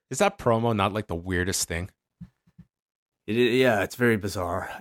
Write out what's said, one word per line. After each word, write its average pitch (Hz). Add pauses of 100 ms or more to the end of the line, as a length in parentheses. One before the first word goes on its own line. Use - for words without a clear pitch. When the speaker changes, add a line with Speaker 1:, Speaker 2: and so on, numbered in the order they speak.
(100)
Speaker 1:
Is 135
that 202
promo 113
not, 98
like, 104
the 85
weirdest 90
thing? 87 (1400)
Speaker 2:
It, 107
it, 120
yeah, 123
it's -
very 117
bizarre. 90 (100)